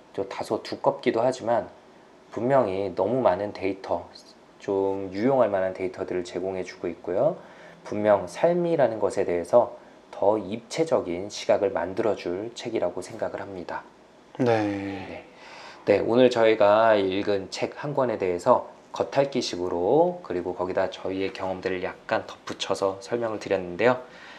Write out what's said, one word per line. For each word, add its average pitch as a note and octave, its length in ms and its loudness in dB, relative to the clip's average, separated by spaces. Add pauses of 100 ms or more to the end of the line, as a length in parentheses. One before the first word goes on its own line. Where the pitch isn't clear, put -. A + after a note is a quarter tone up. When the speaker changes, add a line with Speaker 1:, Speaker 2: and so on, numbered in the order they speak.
(140)
Speaker 1:
또 G2 160 -6
다소 - 340 -6
두껍기도 - 580 0
하지만 A#2 460 0 (640)
분명히 G2+ 640 0
너무 G#2+ 260 0
많은 G2+ 300 2
데이터, F#2+ 560 -4 (560)
좀 G2 480 -2
유용할 A#2 380 2
만한 F#2+ 240 0
데이터들을 F2+ 500 -4
제공해주고 F#2 640 -6
있고요. G#2 480 -2 (480)
분명 G#2 440 2
삶이라는 E3 720 2
것에 G2 260 0
대해서 F2 500 4 (340)
더 G#2 280 2
입체적인 G#2 920 -2
시각을 G2+ 420 0
만들어줄 F#2+ 840 -2
책이라고 F#2 460 -4
생각을 G#2+ 400 -8
합니다. F2 420 -10 (560)
Speaker 2:
네. C3 60 2
Speaker 1:
네. G2 800 -2 (600)
네, G2+ 140 6
오늘 A#2 300 6
저희가 A2 680 6
읽은 G2 560 0
책 - 240 -6
한 D3 180 -6
권에 B2 240 0
대해서 F#2 520 2 (240)
겉핥기식으로, A#2+ 1300 0
그리고 F2+ 320 -4
거기다 F#2 360 -2
저희의 F#2+ 420 -4
경험들을 F#2 500 -4
약간 F#2 420 -4
덧붙여서 - 760 -4
설명을 A2+ 380 -4
드렸는데요. F#2+ 600 0 (400)